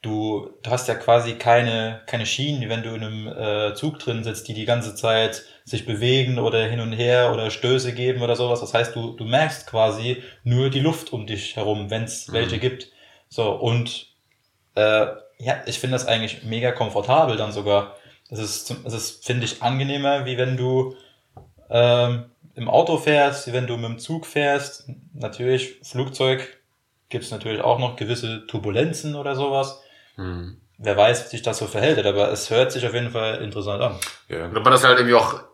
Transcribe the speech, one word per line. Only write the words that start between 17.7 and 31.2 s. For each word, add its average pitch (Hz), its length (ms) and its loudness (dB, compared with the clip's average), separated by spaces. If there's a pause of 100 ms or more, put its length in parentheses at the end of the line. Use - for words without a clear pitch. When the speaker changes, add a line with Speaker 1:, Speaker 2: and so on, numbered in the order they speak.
Speaker 1:
Es 110 80 -10
ist 104 280 -8
zum, - 200 -10
es 110 80 -8
ist, - 320 -10
finde 123 180 -2
ich, - 180 -8
angenehmer, 139 640 0
wie 127 140 -4
wenn 127 180 0
du, 127 380 0 (760)
ähm, 120 560 4 (300)
im 117 120 -6
Auto 165 300 4
fährst, 143 500 2
wie 120 40 -6
wenn 123 140 0
du 120 100 -4
mit 120 100 -6
dem 113 120 -8
Zug 160 280 -8
fährst. 143 580 -2 (280)
Natürlich, 127 720 -2
Flugzeug 131 760 -2 (500)
gibt's - 220 -8
natürlich 110 320 -6
auch 120 160 4
noch 123 180 -4
gewisse 113 500 -6
Turbulenzen 139 720 -2
oder 143 180 -6
sowas. 135 460 -2 (360)
Speaker 2:
Hm. 90 420 -10 (200)
Speaker 1:
Wer 104 180 -2
weiß, 117 280 6